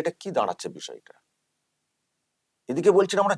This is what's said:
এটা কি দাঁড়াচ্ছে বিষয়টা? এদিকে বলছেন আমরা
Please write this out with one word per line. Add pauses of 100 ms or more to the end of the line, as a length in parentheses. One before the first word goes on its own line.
এটা (100)
কি
দাঁড়াচ্ছে (100)
বিষয়টা? (1500)
এদিকে
বলছেন
আমরা